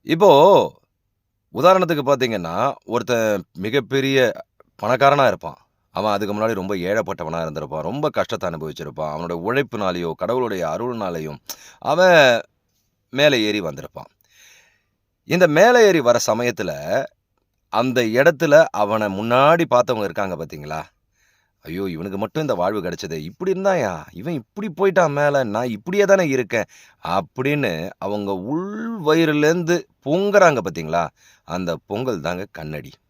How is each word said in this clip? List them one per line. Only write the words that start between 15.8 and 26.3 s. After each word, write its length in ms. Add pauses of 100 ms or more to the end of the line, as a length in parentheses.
ஏறி 140
வர 280
சமயத்துல, 760 (680)
அந்த 320
இடத்துல 680
அவனை 500
முன்னாடி 500
பார்த்தவங்க 340
இருக்காங்க 420
பாத்தீங்களா? 360 (760)
"ஐயோ, 300
இவனுக்கு 280
மட்டும் 240
இந்த 140
வாழ்வு 260
கிடைச்சதே. 320
இப்படி 380
இருந்தாயா? 500 (100)
இவன் 220
இப்படி 360
போயிட்டான் 420
மேல. 320
நான் 260
இப்படியே 340
தானே 240
இருக்கேன்." 360 (440)